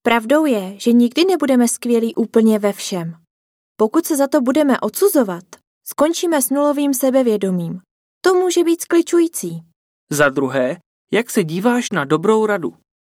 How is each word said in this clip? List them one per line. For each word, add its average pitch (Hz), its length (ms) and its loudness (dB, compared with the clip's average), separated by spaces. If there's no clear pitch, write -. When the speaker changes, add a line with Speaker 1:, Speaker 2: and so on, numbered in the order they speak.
Speaker 1:
„Pravdou 233 440 2
je, 202 340 -4
že 240 120 2
nikdy 240 320 4
nebudeme 269 440 2
skvělí 233 460 -2
úplně 220 440 2
ve 202 140 -2
všem. 170 420 -8
Pokud 220 300 0
se 320 100 -2
za 277 120 0
to 294 120 2
budeme 262 400 2
odsuzovat, 233 640 0
skončíme 320 580 -2
s - 80 -4
nulovým 285 440 0
sebevědomím. 196 880 -2
To 370 140 2
může 359 300 2
být 339 160 0
skličující.“ 330 800 -2
Speaker 2:
Za 147 180 2
druhé, 135 500 -2
jak 240 180 -2
se 208 140 0
díváš 220 460 -2
na 165 140 0
dobrou 196 420 0
radu? 190 300 -4